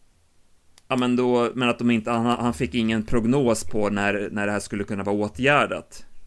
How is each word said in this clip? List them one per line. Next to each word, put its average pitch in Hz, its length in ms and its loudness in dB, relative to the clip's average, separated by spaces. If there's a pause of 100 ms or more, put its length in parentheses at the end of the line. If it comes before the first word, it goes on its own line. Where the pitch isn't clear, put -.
(880)
ja, - 120 -2
men 123 160 2
då, 123 400 2
men 123 140 2
att 117 100 -2
de 120 120 2
inte, 113 200 0
han, 117 140 2
han 120 280 0
fick 123 220 -4
ingen 113 280 0
prognos 120 600 2
på 104 260 0
när, 101 420 -2
när 101 140 -2
det 101 60 0
här 104 80 -2
skulle 101 240 -6
kunna 98 200 -6
vara 101 120 0
åtgärdat. 104 880 -2 (220)